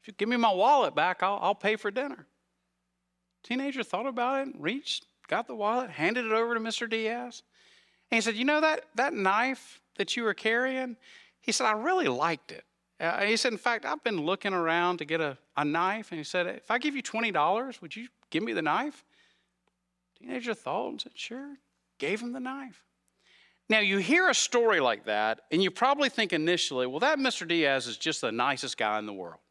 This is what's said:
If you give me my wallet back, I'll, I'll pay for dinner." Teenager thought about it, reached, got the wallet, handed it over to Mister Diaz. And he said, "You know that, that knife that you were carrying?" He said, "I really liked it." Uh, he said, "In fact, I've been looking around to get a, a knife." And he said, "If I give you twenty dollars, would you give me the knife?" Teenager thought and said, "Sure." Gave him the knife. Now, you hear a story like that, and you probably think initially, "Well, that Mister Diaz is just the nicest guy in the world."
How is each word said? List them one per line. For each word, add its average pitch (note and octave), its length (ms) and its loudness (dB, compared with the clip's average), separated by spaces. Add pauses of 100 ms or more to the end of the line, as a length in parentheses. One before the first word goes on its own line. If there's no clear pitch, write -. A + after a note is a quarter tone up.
If - 80 -20
you G3+ 60 -18
give G#3 140 -2
me B3 80 2
my A#3 160 4
wallet G3+ 420 4
back, E3+ 280 2
I'll, G3 180 0
I'll G3 140 2
pay G#3+ 220 -2
for G#3 160 -4
dinner." C4 340 -8 (1160)
Teenager C4 400 -4
thought G#3+ 220 -4
about C4+ 420 -2
it, B3+ 100 -14
reached, A3+ 480 -6 (220)
got A3+ 180 -2
the B3+ 80 -10
wallet, A3 360 -2
handed G3+ 340 0
it A3 80 0
over A#3 220 2
to A3+ 60 0
Mister A3+ 260 -4
Diaz. A3+ 560 -4 (680)
And A#3 60 2
he A3+ 60 4
said, A3 120 0
"You A3+ 100 -2
know D4+ 160 4
that, D#4 260 2 (100)
that C4 160 0
knife A3 680 0 (160)
that - 200 -2
you A#3+ 80 -4
were G#3 100 0
carrying?" B3+ 600 -2 (440)
He - 120 -2
said, B3 140 2
"I A3 60 4
really D4 360 2
liked D3 420 -2
it." - 140 -18 (340)
Uh, E3+ 260 0
he A3 120 2
said, A#3 160 2
"In G3+ 60 0
fact, A#3 260 0
I've - 180 -4
been F#3 220 0
looking F#3+ 280 0
around F3 460 2
to D#3+ 60 -6
get D#3+ 160 -2
a, C#3+ 180 -4 (180)
a D3 80 2
knife." F#3 460 -2
And E3+ 80 -8
he D3+ 60 -8
said, F3 220 -2
"If - 240 -8
I A#3 80 2
give C#4 180 -2
you B3+ 60 -6
twenty A3+ 280 -2
dollars, G3 520 0
would D#3+ 120 -14
you A#3+ 140 -14 (220)
give D#3 120 -2
me A3+ 100 -4
the F3+ 100 0
knife?" G3+ 420 -2 (1120)
Teenager B3 360 -8
thought E3+ 340 -6
and - 120 -10
said, - 140 -12
"Sure." C#4 420 -12 (420)
Gave F#3 220 -4
him A#3+ 120 -8
the C4 80 -10
knife. C4 440 -12 (840)
Now, A3 100 4
you G3 200 4
hear D#4 300 4
a C4+ 60 4
story A3+ 460 4
like A#2+ 240 2
that, G#2+ 360 0 (100)
and E3+ 120 2
you F#3+ 80 4
probably C#4 380 2
think A3 240 -2
initially, D#3 540 0
"Well, C3+ 140 -4
that C#4+ 180 2
Mister B3+ 260 -2
Diaz C#3+ 420 2
is A#2 100 -8
just - 240 -4
the A#2 120 -2
nicest B2+ 440 -2
guy G#2+ 220 0
in G#2+ 80 -6
the G#2 60 -10
world." F2+ 280 -12 (100)